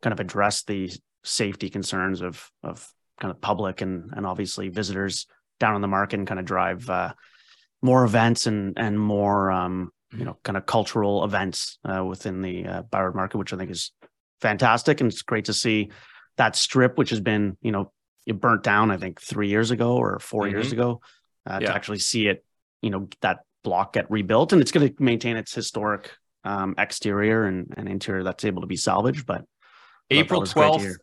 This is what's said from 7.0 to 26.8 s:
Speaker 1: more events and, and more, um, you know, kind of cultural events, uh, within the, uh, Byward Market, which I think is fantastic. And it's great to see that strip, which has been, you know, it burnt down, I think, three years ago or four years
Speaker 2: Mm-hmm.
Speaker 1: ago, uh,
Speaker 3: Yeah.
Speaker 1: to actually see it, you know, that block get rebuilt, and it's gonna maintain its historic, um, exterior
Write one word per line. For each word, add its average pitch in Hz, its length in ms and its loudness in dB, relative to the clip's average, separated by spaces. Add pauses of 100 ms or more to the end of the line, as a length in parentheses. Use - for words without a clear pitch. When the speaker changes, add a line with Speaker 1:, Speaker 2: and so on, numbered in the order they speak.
Speaker 1:
more 127 220 6
events 117 420 4
and, 101 320 -2
and 107 220 0
more, 101 500 2
um, 90 400 -2 (260)
you 123 80 -4
know, 120 200 -8
kind 98 140 -4
of - 80 -6
cultural 101 580 2
events, 98 600 -2
uh, 95 200 -2
within 92 380 -6
the, 90 240 -6
uh, 90 160 -8
Byward 92 320 -2
Market, 95 240 -2
which 95 140 -4
I 98 40 -6
think 92 140 -8
is 85 220 -8 (480)
fantastic. 117 600 4
And 120 100 4
it's - 120 -10
great 110 240 -2
to 110 80 -2
see 107 360 0 (460)
that 131 200 4
strip, 127 420 4
which 139 120 2
has 110 100 0
been, 104 420 0
you 110 100 0
know, 98 180 -4 (360)
it 104 140 -4
burnt 117 220 4
down, 107 280 4
I 95 60 0
think, 87 240 -10
three 104 280 -4
years 110 220 2
ago 120 260 2
or 104 220 0
four 104 300 -4
years 104 180 -2
Speaker 2:
Mm-hmm. 135 140 -4
Speaker 1:
ago, 120 200 0 (480)
uh, 98 120 -6
Speaker 3:
Yeah. 107 80 0
Speaker 1:
to 92 60 0
actually 101 240 -6
see 107 280 0
it, 95 180 0 (380)
you 117 80 -2
know, 98 180 -6 (140)
that 92 180 0 (220)
block 95 320 -2
get - 160 -2
rebuilt, 107 420 2
and 170 100 8
it's - 100 2
gonna 147 260 4
maintain 117 380 2
its 110 180 -8
historic, 107 560 -4 (340)
um, 95 340 -2
exterior 107 680 2